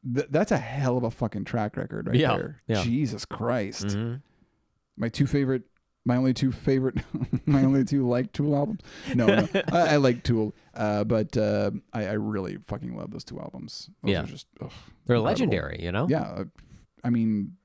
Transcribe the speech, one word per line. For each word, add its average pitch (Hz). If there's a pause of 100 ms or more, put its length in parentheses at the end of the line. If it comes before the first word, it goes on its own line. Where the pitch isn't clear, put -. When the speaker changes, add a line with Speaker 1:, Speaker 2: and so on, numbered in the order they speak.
(140)
Speaker 1:
th-, 143
that's 156
a 190
hell 131
of 123
a 113
fucking 107
track 110
record -
right -
Speaker 2:
Yeah, 127
Speaker 1:
there. -
Speaker 2:
yeah. 107
Speaker 1:
Jesus 117
Christ. 107
Speaker 2:
Mm-hmm. 110 (840)
Speaker 1:
My 117
two 139
favorite 131 (400)
my 123
only 131
two 131
favorite, 131 (240)
<laughs> -
my 139
only 135
two, 139
like, 123
Tool 147
albums. 147 (340)
No, -
no. 208 (120)
Speaker 2:
<laughs> -
Speaker 1:
I, 160
I -
like 127
Tool, 110 (200)
uh, 104
but, 113
uh, 104 (220)
I, 107
I 101
really 107
fucking 117
love -
those -
two -
albums. - (140)
Those 101
Speaker 2:
Yeah. 82
Speaker 1:
are -
just, - (140)
ugh, - (360)
Speaker 2:
They're 120
Speaker 1:
incredible. 110
Speaker 2:
legendary, 101
you 87
know? 120
Speaker 1:
Yeah, 151
uh, 92 (580)
I 120
mean 113